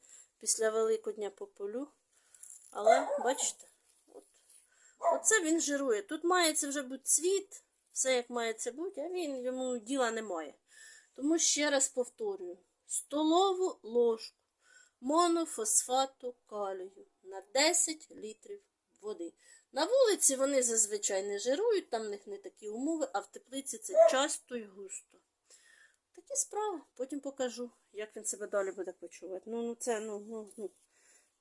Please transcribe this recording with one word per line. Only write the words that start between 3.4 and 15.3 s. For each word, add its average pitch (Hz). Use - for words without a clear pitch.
от, -
оце 415
він 320
жирує. 277
Тут 311
має 349
це 294
вже 285
бути 254
цвіт, 381
все 262
як 247
має 233
це 240
бути, 320
а 311
він, 339
йому 254
діла 240
немає. 196
Тому 302
ще 294
раз 269
повторюю, 196
столову 359
ложку 226
монофосфату 269